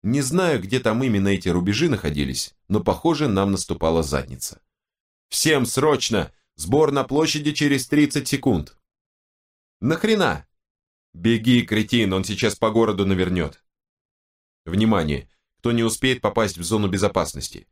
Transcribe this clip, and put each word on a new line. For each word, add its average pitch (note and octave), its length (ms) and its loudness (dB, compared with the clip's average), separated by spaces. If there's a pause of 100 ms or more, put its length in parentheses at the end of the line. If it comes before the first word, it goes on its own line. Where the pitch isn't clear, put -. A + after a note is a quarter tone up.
Не B2 160 0
знаю, D3+ 400 0
где G2 200 -2
там A#2 220 0
именно G2+ 260 2
эти F#2+ 200 0
рубежи G2+ 400 0
находились, C#2+ 680 -4 (140)
но, F#2 160 0
похоже, D3 420 0
нам G2 260 2
наступала E2 500 0
задница. C2+ 580 -6 (720)
«Всем D3 340 2
срочно! A2+ 680 0 (260)
Сбор C#3 360 2
на C#3 120 0
площади D3+ 480 -2
через C#3 360 0
тридцать D3 400 2
секунд!» G#2 480 -2 (1040)
«Нахрена?» E3 640 0 (680)
«Беги, A2+ 480 2
кретин, A2 500 0
он F#2+ 100 0
сейчас G2+ 320 -2
по A2 160 0
городу G#2 360 2
навернет!» F2+ 580 -2 (1000)
Внимание! E2+ 640 0 (300)
Кто A#2+ 120 0
не A#2 100 0
успеет B2 380 0
попасть G#2 380 -2
в F2 60 -8
зону G#2 240 0
безопасности? F2+ 840 -4